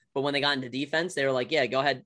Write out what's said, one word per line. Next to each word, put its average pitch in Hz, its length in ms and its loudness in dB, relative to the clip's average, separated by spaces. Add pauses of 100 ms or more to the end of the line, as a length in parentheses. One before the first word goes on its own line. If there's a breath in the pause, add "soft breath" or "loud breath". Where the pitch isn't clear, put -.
(140)
But 135 80 0
when 143 120 0
they 143 60 0
got 143 160 2
into 127 140 -4
defense, 147 440 -2
they 139 120 0
were 135 80 2
like, 123 180 -2
"Yeah, 143 140 4
go 127 160 0
ahead, 139 240 0